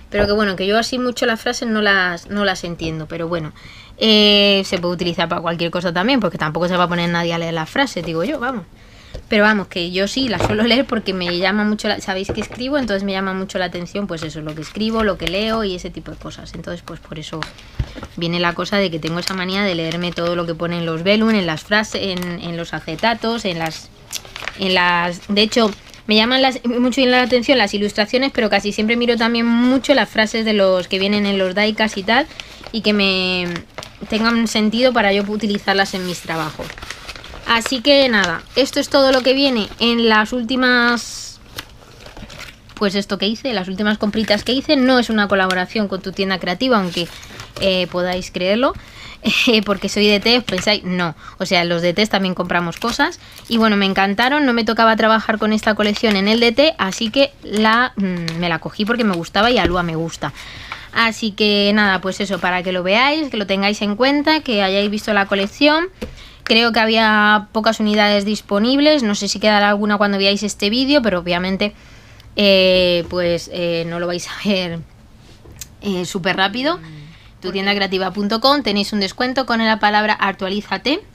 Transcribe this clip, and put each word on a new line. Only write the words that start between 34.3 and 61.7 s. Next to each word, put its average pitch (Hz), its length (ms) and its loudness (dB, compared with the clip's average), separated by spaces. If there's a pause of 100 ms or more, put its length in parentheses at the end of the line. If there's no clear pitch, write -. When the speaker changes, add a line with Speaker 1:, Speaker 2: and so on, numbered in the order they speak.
Speaker 1:
sentido 220 420 2
para 208 220 2
yo 202 100 2
utilizarlas 202 680 0
en 185 120 -6
mis 175 140 -6
trabajos. 160 480 -6 (800)
Así 226 340 0
que 277 280 6
nada, 190 320 2 (140)
esto 269 240 2
es - 100 -2
todo 269 220 4
lo 262 100 4
que 254 120 4
viene 269 360 0 (100)
en 233 300 2
las 214 240 4
últimas, 247 1040 0 (1300)
pues 202 220 -2
esto 202 240 -4
que 190 80 0
hice, 233 260 -4
las 180 140 -4
últimas 208 320 -2
compritas 214 440 0
que - 80 -2
hice. 277 260 2
No 254 200 4
es 233 140 2
una 208 160 2
colaboración 190 600 0
con 185 140 -6
tu 190 100 -8
tienda 190 280 -2
creativa, 202 400 2
aunque, 175 280 -2 (540)
eh, 185 300 2
podáis 180 400 -4
creerlo, 214 420 0 (400)
<laughs> - 320 0
eh, 220 160 4
porque 196 280 -2
soy 208 180 2
D 208 120 6
T, 233 200 4
os 240 40 -2
pensáis, 196 420 -2
no. 180 300 -2 (220)
O 190 80 -4
sea, 175 200 2
los 170 180 0
D 175 100 2
Ts 208 160 0
también 190 240 0
compramos 175 440 -2
cosas. 285 420 -2 (280)
Y 233 100 0
bueno, 220 200 4
me 196 80 2
encantaron, 208 640 2
no 247 60 4
me 233 100 0
tocaba 226 320 4
trabajar 220 420 2
con 214 160 0
esta 214 220 2
colección 214 400 2
en 196 120 2
el 226 120 4
D 233 120 4
T, 285 280 4
así 196 320 -4
que 269 200 2 (120)
la, 220 520 2
mm, 170 440 -4
me 175 100 0
la 165 80 0
cogí - 280 -6
porque 233 180 0
me 196 120 2
gustaba 202 360 0
y 240 80 2
a 175 80 2
Lua 175 160 0
me 165 120 -4
gusta. 160 380 -6 (600)
Así 226 360 0
que 208 440 2